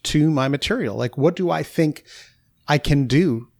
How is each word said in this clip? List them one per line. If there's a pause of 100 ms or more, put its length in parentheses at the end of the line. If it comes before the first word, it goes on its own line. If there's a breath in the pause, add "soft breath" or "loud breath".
to
my
material?
Like,
what
do
I
think (640 loud breath)
I
can
do? (120)